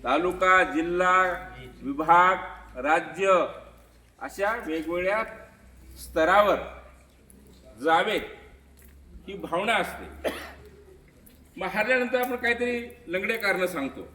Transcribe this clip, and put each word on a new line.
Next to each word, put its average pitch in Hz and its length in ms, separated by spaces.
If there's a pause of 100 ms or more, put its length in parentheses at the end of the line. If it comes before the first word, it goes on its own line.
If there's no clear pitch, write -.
तालुका, 180 600
जिल्हा, 175 800 (360)
विभाग, 170 540 (420)
राज्य 165 680 (760)
अशा 202 360 (100)
वेगवेगळ्या 175 580 (720)
स्तरावर 202 580 (1200)
जावे 170 380 (1080)
ही 196 60
भावना 180 400
असते. - 540 (1300)
मग 190 100
हारल्यानंतर 240 540
आपण 247 160
काहीतरी 240 520 (180)
लंगडे 208 300
कारणं 190 300
सांगतो 135 480